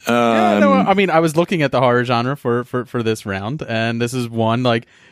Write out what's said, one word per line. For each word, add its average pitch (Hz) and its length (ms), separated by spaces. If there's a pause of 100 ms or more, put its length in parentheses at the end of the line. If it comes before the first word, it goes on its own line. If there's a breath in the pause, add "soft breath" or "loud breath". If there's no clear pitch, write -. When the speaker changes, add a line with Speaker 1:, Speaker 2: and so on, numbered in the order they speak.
Speaker 1:
Yeah, 113 500
no, - 160
Speaker 2:
Um, - 140
Speaker 1:
I 190 60
mean, 196 140
I 160 120
was 160 160
looking 175 260
at 135 100
the 123 80
horror 123 240
genre 123 320
for, 120 280
for, 127 200
for 120 180
this 110 220
round, 104 380
and 117 400
this 117 100
is 123 160
one, 113 340
like, 117 240 (260 soft breath)